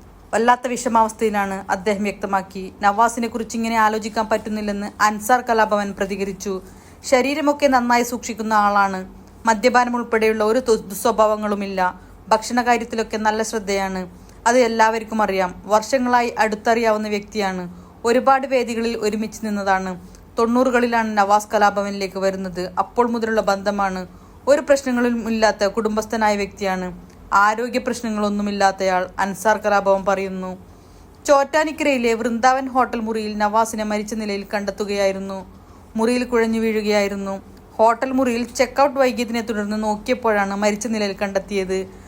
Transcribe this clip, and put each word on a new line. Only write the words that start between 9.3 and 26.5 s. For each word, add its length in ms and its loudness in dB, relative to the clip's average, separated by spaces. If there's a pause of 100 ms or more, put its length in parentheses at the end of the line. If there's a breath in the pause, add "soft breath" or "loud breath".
മദ്യപാനം 500 4
ഉൾപ്പെടെയുള്ള 480 2
ഒരു 140 2
ദു-, 300 0
ദുസ്വഭാവങ്ങളുമില്ല. 1120 0 (280 loud breath)
ഭക്ഷണകാര്യത്തിലൊക്കെ 880 0
നല്ല 260 0
ശ്രദ്ധയാണ്. 600 -4 (440 loud breath)
അത് 120 4
എല്ലാവർക്കും 640 2
അറിയാം. 440 -2
വർഷങ്ങളായി 720 2
അടുത്തറിയാവുന്ന 720 0
വ്യക്തിയാണ്. 560 -4 (400 loud breath)
ഒരുപാട് 420 4
വേദികളിൽ 500 -2
ഒരുമിച്ച് 500 -4
നിന്നതാണ്. 460 -2 (460 loud breath)
തൊണ്ണൂറുകളിലാണ് 800 2
നവാസ് 360 2
കലാഭവനിലേക്ക് 640 0
വരുന്നത്. 460 -4 (140)
അപ്പോൾ 300 0
മുതലുള്ള 320 -2
ബന്ധമാണ്. 680 -2 (420 loud breath)
ഒരു 120 6
പ്രശ്നങ്ങളും 560 2 (120)
ഇല്ലാത്ത 360 2
കുടുംബസ്ഥനായ 720 0
വ്യക്തിയാണ്. 760 -6 (220)